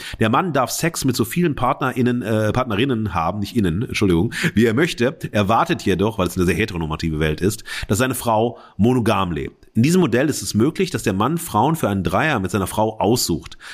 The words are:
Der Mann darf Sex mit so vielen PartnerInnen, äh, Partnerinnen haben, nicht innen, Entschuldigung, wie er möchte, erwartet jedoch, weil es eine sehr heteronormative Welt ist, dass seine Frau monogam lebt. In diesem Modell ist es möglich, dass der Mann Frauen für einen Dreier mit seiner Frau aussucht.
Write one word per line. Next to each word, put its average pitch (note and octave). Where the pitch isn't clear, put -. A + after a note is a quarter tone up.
Der A2
Mann D3+
darf B2+
Sex -
mit B2
so A#2
vielen F3
PartnerInnen, B2
äh, G#2+
Partnerinnen A2+
haben, F2
nicht G3
innen, F#2+
Entschuldigung, F#2
wie G#2+
er A2
möchte, B2
erwartet A2+
jedoch, G2
weil F2+
es F2
eine F2+
sehr F2+
heteronormative E2
Welt D#2
ist, G2
dass G2+
seine B2+
Frau A#2
monogam G#2
lebt. -
In A#2
diesem F3
Modell C#3
ist -
es G2+
möglich, D#3
dass -
der A2
Mann A#2+
Frauen D3
für A#2
einen G2
Dreier A2
mit F#2
seiner F#2+
Frau A2
aussucht. G2